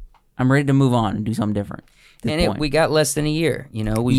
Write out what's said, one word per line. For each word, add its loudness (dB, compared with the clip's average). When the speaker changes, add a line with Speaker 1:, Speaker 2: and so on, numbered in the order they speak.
Speaker 1:
I'm 2
ready 2
to 2
move 4
on 0
and -4
do -4
something -2
different -8
at -20
this -4
Speaker 2:
And -2
it, 2
Speaker 1:
point. -4
Speaker 2:
we -2
got 2
less 2
than -2
a 0
year, -2
you -6
know, 0
we've 2